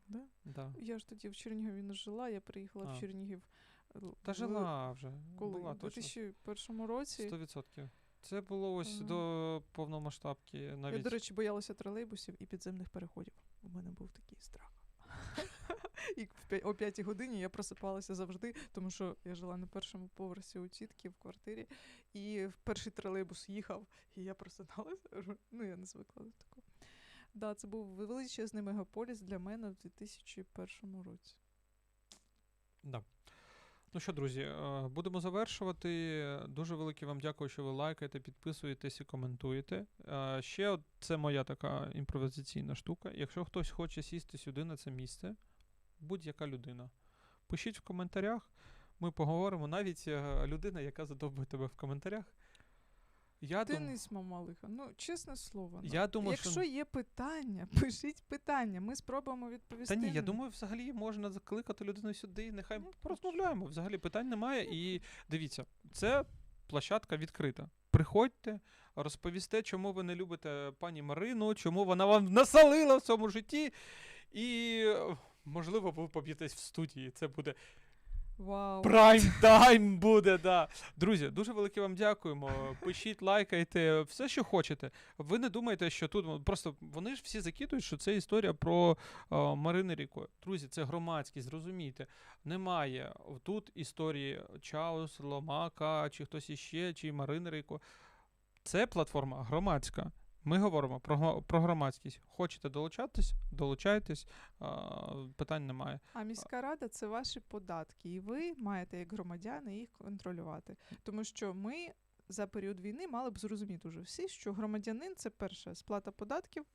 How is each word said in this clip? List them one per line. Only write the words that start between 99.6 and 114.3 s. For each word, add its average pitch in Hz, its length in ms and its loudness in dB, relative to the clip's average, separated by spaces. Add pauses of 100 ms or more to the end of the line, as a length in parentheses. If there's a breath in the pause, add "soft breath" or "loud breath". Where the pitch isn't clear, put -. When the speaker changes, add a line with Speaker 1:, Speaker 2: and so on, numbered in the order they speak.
Speaker 2:
Ми 160 140 4
говоримо 147 420 2
про 147 180 2
гма-, 160 240 4
про 170 200 4
громадськість. 151 680 2
Хочете - 420 -4
долучатись? 156 640 2 (180)
Долучайтесь. 147 760 2 (320 loud breath)
А, - 640 -8 (100)
питань 147 320 -4
немає. 135 320 -6 (140)
Speaker 1:
А 220 100 -8
міська 233 380 -8
рада — 277 260 -6
це 220 200 -8
ваші 226 320 -6
податки, 175 760 -12
і 185 40 -8
ви 285 340 -6
маєте, 196 460 -6
як 175 140 -12
громадяни, 202 640 -10
їх 233 200 -12
контролювати. 175 800 -10 (260 loud breath)
Тому 214 200 -6
що 202 300 -8
ми 277 380 -8 (380)
за 196 180 -6
період 196 320 -8
війни 226 280 -8
мали 254 220 -6
б 185 100 -10
зрозуміти 208 480 -8
уже 165 140 -12
всі, 339 260 -8
що - 260 -8